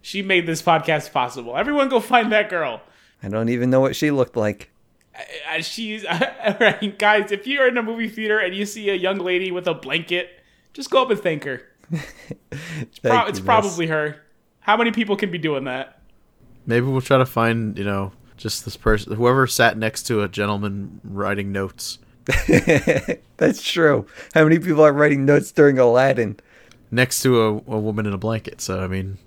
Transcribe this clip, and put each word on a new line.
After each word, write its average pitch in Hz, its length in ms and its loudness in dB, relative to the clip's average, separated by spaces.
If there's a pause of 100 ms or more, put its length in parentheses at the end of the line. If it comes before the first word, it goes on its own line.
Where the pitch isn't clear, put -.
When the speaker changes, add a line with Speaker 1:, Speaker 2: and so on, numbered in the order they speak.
Speaker 1:
She 196 200 -8
made 185 240 0
this 165 160 -4
podcast 156 500 0
possible. 123 460 -4
Everyone 277 320 0
go 247 100 2
find 233 320 2
that 208 180 2
girl. 147 320 -6 (420)
Speaker 2:
I 98 60 -8
don't 113 200 -2
even 123 220 0
know 131 80 6
what 135 160 2
she 151 160 0
looked 131 260 0
like. 107 320 -4 (460)
Speaker 1:
I, - 100 -16 (300)
I, 160 60 -2
she's, 214 440 -8
<laughs> - 40 -8
all 165 100 -2 (400)
right, 208 400 2
guys, 208 320 4
if 196 160 -6
you 277 140 -4
are 254 60 4
in 247 100 2
a 233 60 -2
movie 226 260 -6
theater 214 280 -2
and 190 180 -2
you 202 120 -4
see 208 240 -6
a 196 40 0
young 185 220 -2
lady 180 340 -2
with 180 160 -4
a 170 60 -2
blanket, 165 560 -4 (440)
just - 180 -10
go 262 100 4
up 254 80 -2
and 214 100 0
thank 160 260 -4
her. 131 160 -8 (300)
Speaker 2:
<laughs> 160 100 -6 (500)
Speaker 1:
It's 156 480 -12
Speaker 2:
Thank - 160 0
Speaker 1:
pro-, 233 120 2
it's 202 120 -6
Speaker 2:
you, 92 60 -10
Speaker 1:
probably 196 420 2
Speaker 2:
miss. 160 40 -4
Speaker 1:
her. 151 300 -4 (380)
How 214 180 2
many 233 140 2
people 220 240 -2
can 202 160 -4
be 175 60 -8
doing 147 280 -4
that? 131 340 -10 (680)
Speaker 3:
Maybe 120 200 0
we'll 131 140 0
try 131 180 2
to 127 80 4
find, 113 500 -2
you 98 60 -8
know, 98 280 -4 (260)
just - 280 -8
this 101 100 -10
person, 107 400 0
whoever 123 300 4
sat 117 320 2
next 110 300 -4
to 107 160 0
a 101 40 -2
gentleman 101 760 -4
writing 101 480 -4
notes. - 480 -8 (260)
Speaker 2:
<laughs> - 220 0 (880)
That's - 240 0
true. 147 460 0 (260)
How 160 100 6
many 160 160 6
people 156 240 2
are 147 100 8
writing 143 320 2
notes 143 260 2
during 143 260 6
Aladdin? 123 640 4 (520)
Speaker 3:
Next 123 320 0
to 123 180 4
a, 110 80 4
a 107 300 -4
woman 107 260 -2
in 101 80 -2
a 98 40 -4
blanket. 110 440 -6
So, 95 180 -6
I 92 80 -4
mean 95 400 -6